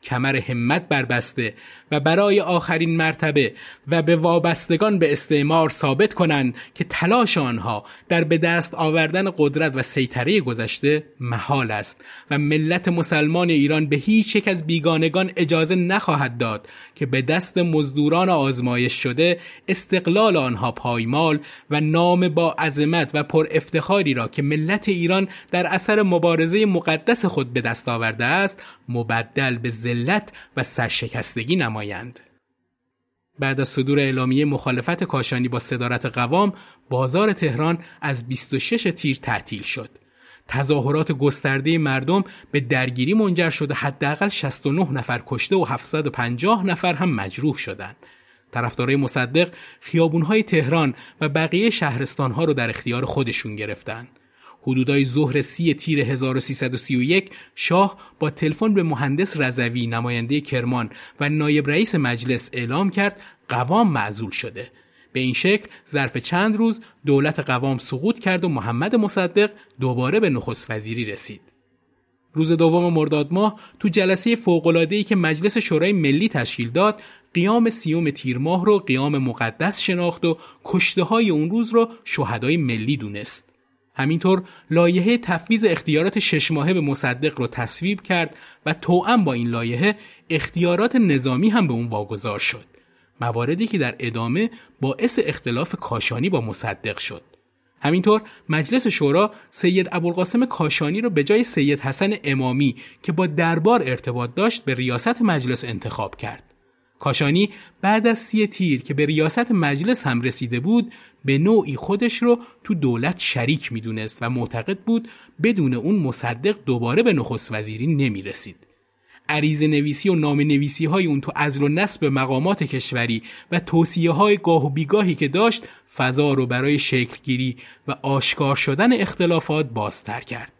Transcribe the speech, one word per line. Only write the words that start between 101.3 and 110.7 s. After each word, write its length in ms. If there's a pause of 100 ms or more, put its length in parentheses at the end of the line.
سید 360
حسن 320 (120)
امامی 520 (260)
که 100
با 140
دربار 560
ارتباط 520
داشت، 300
به 100
ریاست 480
مجلس 420
انتخاب 520
کرد. 280 (540)
کاشانی 520 (300)
بعد 260
از 120
سی 280
تیر 360
که 120
به 120
ریاست 440
مجلس 560
هم 160
رسیده 380
بود، 320 (320)